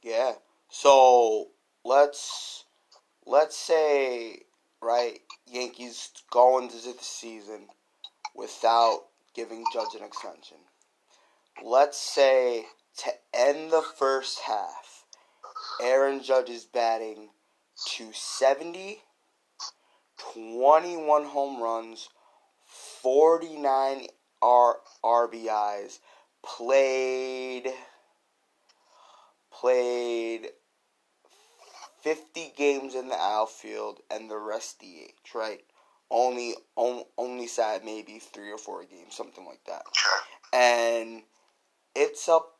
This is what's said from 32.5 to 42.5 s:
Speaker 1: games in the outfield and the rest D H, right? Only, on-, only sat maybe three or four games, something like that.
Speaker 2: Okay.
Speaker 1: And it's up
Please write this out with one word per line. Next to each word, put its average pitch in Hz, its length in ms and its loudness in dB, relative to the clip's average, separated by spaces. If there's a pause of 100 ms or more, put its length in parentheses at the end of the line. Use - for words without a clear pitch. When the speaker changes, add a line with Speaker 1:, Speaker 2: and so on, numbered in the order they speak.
Speaker 1:
games 139 380 0
in 127 140 -8
the 110 120 -4
outfield 107 800 -4 (100)
and 110 200 -10
the 107 80 -8
rest 107 420 -10
D 87 240 -20
H, - 300 -20
right? 110 260 -8 (500)
Only, 120 440 -2 (220)
on-, 120 280 -2 (140)
only 123 280 -8
sat 107 380 -4
maybe 110 360 -14
three 104 300 -18
or 107 80 -12
four 95 260 -14
games, 90 300 -20
something - 300 -16
like 69 220 -20
that. - 200 -12
Speaker 2:
Okay. - 720 -2
Speaker 1:
And 117 640 2 (720)
it's 147 320 -2
up 165 340 2